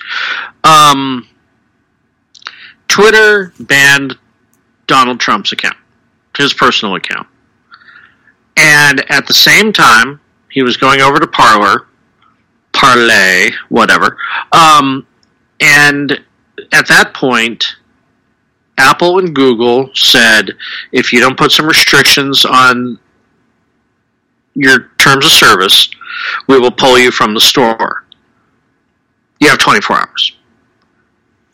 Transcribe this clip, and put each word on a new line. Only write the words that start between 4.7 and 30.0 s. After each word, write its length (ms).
Donald 340
Trump's 320
account, 240
his 180
personal 400
account. 320
And 540
at 160
the 80
same 380
time, 460
he 120
was 140
going 260
over 180
to 60
Parler, 600
Parler, 800
whatever. 480
Um, 540
and 640
at 160
that 260
point, 640
Apple 400
and 160
Google 600
said, 640
"If 200
you 80
don't 160
put 160
some 140
restrictions 760
on 540
your 340
terms 280
of 60
service, 580
we 120
will 120
pull 280
you 120
from 240
the 60
store. 640
You 80
have 100
twenty-four 380
hours." 400